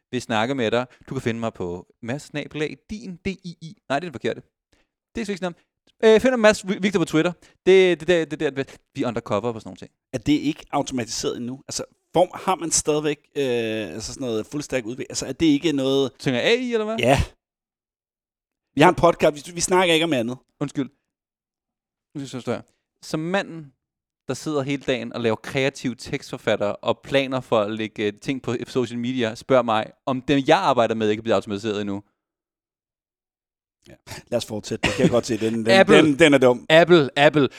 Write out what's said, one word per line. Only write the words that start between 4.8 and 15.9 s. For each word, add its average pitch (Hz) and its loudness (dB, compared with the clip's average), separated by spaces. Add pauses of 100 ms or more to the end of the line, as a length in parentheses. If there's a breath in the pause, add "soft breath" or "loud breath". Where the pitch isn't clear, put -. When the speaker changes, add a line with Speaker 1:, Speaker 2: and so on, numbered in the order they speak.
Speaker 1:
Det 233 -6
er 220 -8
slet 202 -6
ikke 175 -10
sådan. 180 -8 (480)
Øh, 220 8
find 254 2
Mads 214 4
Vi-, 196 -2
Victor 196 0
på 160 0
Twitter. 156 0 (340 soft breath)
Det, 185 6
det, 156 -6
det, 160 0
det, 135 -4
det, - -8 (180)
vi 139 -4
er 123 -2
undercover 113 -4
på 110 -12
sådan 98 -16
nogle 95 -16
ting. - -20 (220)
Speaker 2:
Er 127 -6
det 135 0
ikke 147 -2
automatiseret 131 -4
endnu? 123 -10
Altså, - -10 (280)
hvor 175 0
har 190 0
man 165 -6
stadigvæk, 151 0 (180)
øh, 113 -4
altså 110 -10
sådan 127 -8
noget 110 -4
full 143 -8
stack 127 -4
udvikling? 127 -10
Altså, - -6
er 120 -8
det 147 0
ikke 151 4
noget 135 0